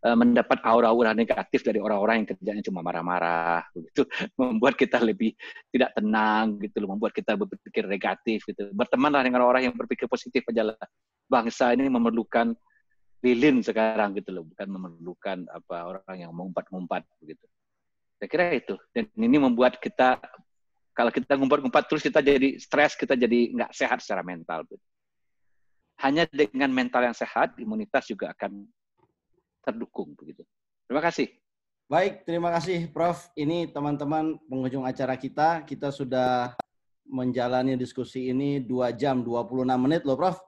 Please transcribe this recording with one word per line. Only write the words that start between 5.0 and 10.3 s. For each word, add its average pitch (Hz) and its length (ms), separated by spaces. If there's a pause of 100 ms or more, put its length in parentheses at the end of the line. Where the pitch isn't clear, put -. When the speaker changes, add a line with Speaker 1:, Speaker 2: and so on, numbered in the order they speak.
Speaker 1:
tidak - 240
tenang 107 640
gitu 104 240
loh, 98 160
membuat 107 160
kita 107 240
berpikir 104 480
negatif 101 640
gitu. 101 240
Bertemanlah 131 480
dengan 123 240
orang 123 240
yang 120 80
berpikir - 320
positif - 400